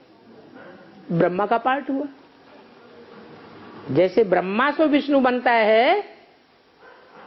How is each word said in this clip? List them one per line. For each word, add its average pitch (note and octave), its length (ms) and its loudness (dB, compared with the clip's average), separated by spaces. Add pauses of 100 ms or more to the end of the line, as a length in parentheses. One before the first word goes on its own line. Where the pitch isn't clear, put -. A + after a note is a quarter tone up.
(1120)
ब्रह्मा F3 340 0
का A#3 120 -2
पार्ट C4 320 -4
हुआ। C#4 160 -4 (1900)
जैसे F#3 320 2
ब्रह्मा F#3+ 480 0
से D#4 140 0
विष्णु C#4 340 0
बनता B3 320 0
है, A#3 520 2 (1200)